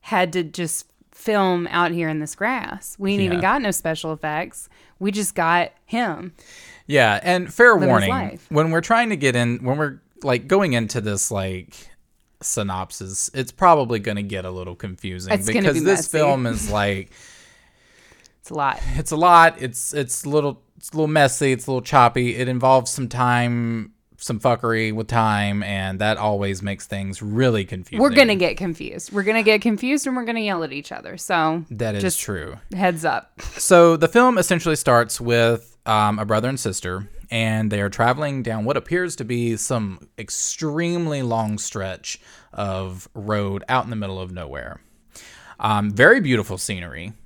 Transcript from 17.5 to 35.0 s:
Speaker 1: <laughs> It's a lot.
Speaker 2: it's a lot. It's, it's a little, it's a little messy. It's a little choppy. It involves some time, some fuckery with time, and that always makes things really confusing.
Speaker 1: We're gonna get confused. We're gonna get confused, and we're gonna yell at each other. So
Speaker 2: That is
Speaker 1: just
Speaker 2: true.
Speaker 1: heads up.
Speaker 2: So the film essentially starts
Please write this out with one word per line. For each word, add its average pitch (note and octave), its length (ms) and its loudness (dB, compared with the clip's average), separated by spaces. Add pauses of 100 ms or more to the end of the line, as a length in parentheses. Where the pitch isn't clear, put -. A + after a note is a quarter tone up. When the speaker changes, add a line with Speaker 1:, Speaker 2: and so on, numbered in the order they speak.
Speaker 1:
<laughs> - 680 -20
It's - 100 -20
a - 40 -14
lot. C#3 260 -2 (160)
Speaker 2:
it's D3 140 -4
a D#3 60 -2
lot. E3 440 8
It's, - 320 -6
it's - 320 -4
a C#3+ 40 -6
little, C#3+ 340 0 (140)
it's - 140 -18
a - 20 -18
little D#3 160 0
messy. C#3+ 440 4
It's - 140 -4
a C#3 40 -6
little B2+ 120 -2
choppy. B2 540 4
It B2 120 -2
involves B2+ 440 4
some B2+ 160 -6
time, A#2+ 840 -2 (240)
some A2 240 -6
fuckery A2+ 520 0
with A2 160 -6
time, G#2 560 0
and F#2+ 340 -6
that G#2 180 0
always G2+ 460 -2
makes G2+ 240 -8
things G2 340 -8
really A2 440 0
confusing. F#2 360 -8
Speaker 1:
We're C#4 140 6
gonna A#3 220 6
get F3 200 0
confused. - 560 -8
We're G3+ 120 -2
gonna A3 180 0
get G#3+ 180 4
confused, B3+ 460 -2
and B3+ 100 -4
we're A#3+ 80 -6
gonna A#3 160 -4
yell F#3+ 240 -4
at C3+ 80 -10
each C#3+ 200 -12
other. - 260 -14
So D#3+ 520 0
Speaker 2:
That A2 260 -4
is G2+ 60 -2
Speaker 1:
just F3 180 -2
Speaker 2:
true. F2+ 360 -8 (160)
Speaker 1:
heads F3+ 320 -2
up. - 380 -4 (160)
Speaker 2:
So E3+ 380 8
the D#3+ 120 2
film A#3+ 300 4
essentially E3+ 380 0
starts A#2 440 2